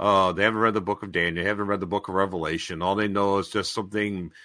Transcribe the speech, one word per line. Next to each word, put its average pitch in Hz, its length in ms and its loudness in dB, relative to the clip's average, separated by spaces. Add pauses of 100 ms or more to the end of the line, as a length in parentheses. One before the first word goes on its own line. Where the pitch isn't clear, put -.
uh, 95 320 4
they 92 120 2
haven't 110 160 2
read 110 140 4
the 107 60 0
book 98 220 -4
of 98 100 -10
Daniel. 85 300 0
They 95 60 0
haven't 104 180 -2
read 98 140 0
the 95 60 -4
book 101 220 -2
of 95 60 -4
Revelation. 90 680 -2
All 92 120 2
they 104 140 0
know 101 300 2
is 95 100 -2
just 101 240 -2
something 101 600 -4 (120)